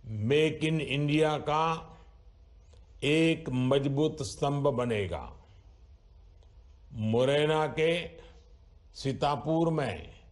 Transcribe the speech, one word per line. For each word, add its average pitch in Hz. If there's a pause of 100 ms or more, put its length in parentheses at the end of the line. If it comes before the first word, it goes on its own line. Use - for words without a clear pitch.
मेक 143
इन 160
इंडिया 147
का 160 (1080)
एक 160
मजबूत 139
स्तंभ 143
बनेगा। 104 (1700)
मुरैना 139
के 156 (1040)
सीतापुर 151
में 135 (220)